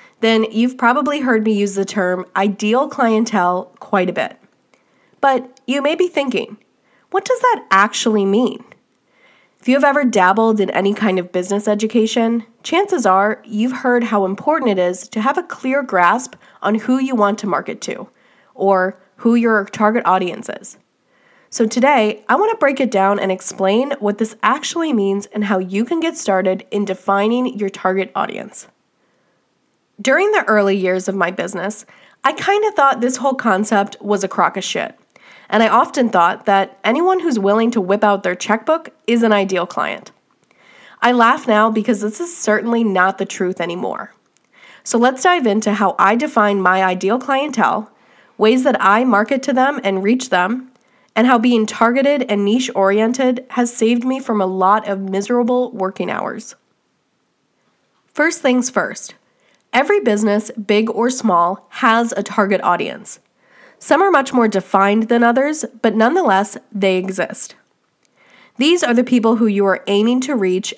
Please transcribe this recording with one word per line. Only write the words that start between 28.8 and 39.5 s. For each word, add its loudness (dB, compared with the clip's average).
During 2
the 2
early 2
years -2
of -4
my -2
business, -8
I 2
kinda 0
thought 0
this -2
whole -2
concept 0
was -2
a -4
crock -2
of -8
shit. -6
And 2
I 4
often 2
thought 0
that 0
anyone 0
who's -2
willing 2
to -2
whip 0
out 2
their -2
checkbook -2
is 2
an 4
ideal 0